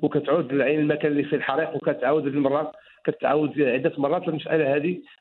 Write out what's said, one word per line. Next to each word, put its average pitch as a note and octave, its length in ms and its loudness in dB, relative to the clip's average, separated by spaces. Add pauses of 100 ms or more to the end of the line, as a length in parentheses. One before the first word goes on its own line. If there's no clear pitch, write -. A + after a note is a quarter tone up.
وكتعود D3 520 0
للعين C#3+ 260 2
المكان D3+ 320 2
اللي C#3+ 120 0
فيه D3 140 -2
الحريق، C#3+ 380 -2
وكتعاود C#3+ 480 0
بالمرة C#3 480 0 (340)
كتعاود D3 560 0
عده C#3 360 2
مرات D#3+ 300 -2
المساله D#3 480 0
هذه E3 220 -2 (240)